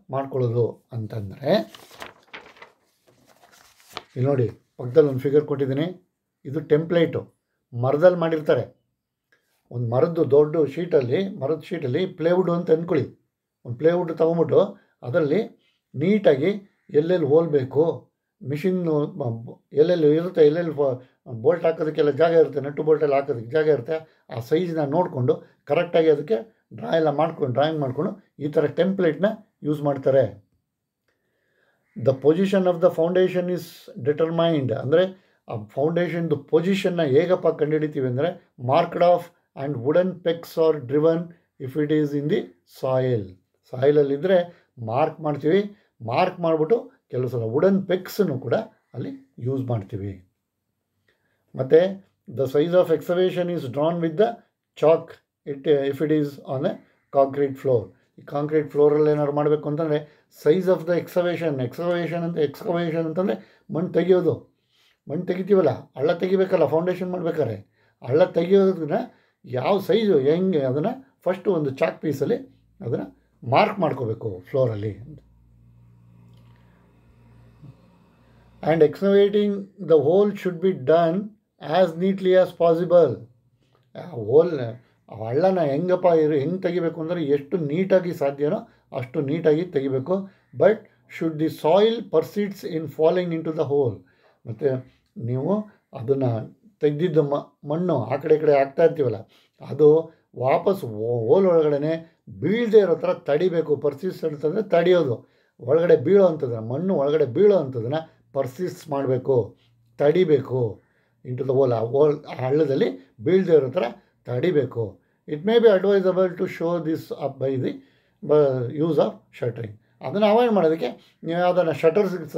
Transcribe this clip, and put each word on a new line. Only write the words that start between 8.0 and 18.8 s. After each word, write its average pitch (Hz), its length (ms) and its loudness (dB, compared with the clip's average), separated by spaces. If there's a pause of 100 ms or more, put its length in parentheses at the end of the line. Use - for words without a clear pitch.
ಮಾಡಿರ್ತಾರೆ. 156 460 0 (1080)
ಒಂದು 120 180 -6
ಮರದ್ದು 151 420 0
ದೊಡ್ಡ 151 260 4 (120)
ಶೀಟಲ್ಲಿ, 165 680 -2
ಮರದ 151 220 -4
ಶೀಟಲ್ಲಿ 151 460 -4
ಪ್ಲೇವುಡ್ 170 460 0
ಅಂತ 170 200 0
ಅಂದ್ಕೊಳ್ಳಿ, 165 480 -2 (460)
ಒಂದು 120 120 -10
ಪ್ಲೇವುಡ್ 170 400 0
ತೊಗೊಂಬಿಟ್ಟು 160 420 2 (440)
ಅದರಲ್ಲಿ 156 380 0 (540)
ನೀಟಾಗಿ 180 560 2 (380)
ಎಲ್ಲೆಲ್ಲಿ 160 380 0
ಹೋಲ್ 160 220 4
ಬೇಕು, 143 600 -2 (340)
ಮಿಷಿನ್ನು 156 640 -2